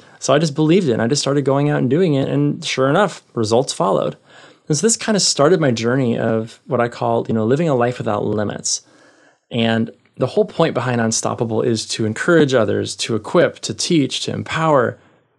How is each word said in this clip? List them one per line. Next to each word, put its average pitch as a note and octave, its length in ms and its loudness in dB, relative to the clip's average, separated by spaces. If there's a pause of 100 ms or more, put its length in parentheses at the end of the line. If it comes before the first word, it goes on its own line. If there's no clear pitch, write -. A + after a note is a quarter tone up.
(200)
So - 140 0
I D3 60 6
just D#3+ 140 0
believed D#3 340 2
it, A#2+ 60 2
and A2 80 0
I A2+ 60 2
just C#3+ 140 0
started C#3+ 220 0
going C#3 260 2
out D3 100 0
and C3+ 100 0
doing D#3+ 240 2
it. C3+ 160 0
And C#3+ 340 -2
sure C3 240 0
enough, E3+ 360 0 (100)
results A#2 400 0
followed. E3+ 420 0 (520)
And D3+ 100 0
so D#3 80 0
this A3+ 100 2
kind A3 200 -2
of F#3 80 0
started D#3+ 360 4
my C#3+ 120 2
journey A#2+ 460 0
of A2+ 500 -2
what C3 120 -2
I A#2 80 0
call, A#2 400 -2
you A2+ 60 -4
know, A2 100 0
living C#3+ 240 2
a C#3+ 80 2
life A#2+ 220 0
without G#2+ 260 -4
limits. - 600 -4 (680)
And A2+ 400 0 (280)
the C3 100 0
whole G#3 180 0
point E3 300 0
behind A#2+ 260 -2
Unstoppable A2+ 640 -2
is A2+ 240 -2
to - 180 -4
encourage D3 480 2
others, G#2 440 0
to - 180 -4
equip, C3+ 460 0
to - 120 -6
teach, - 520 0
to - 60 -6
empower C#3 680 0 (400)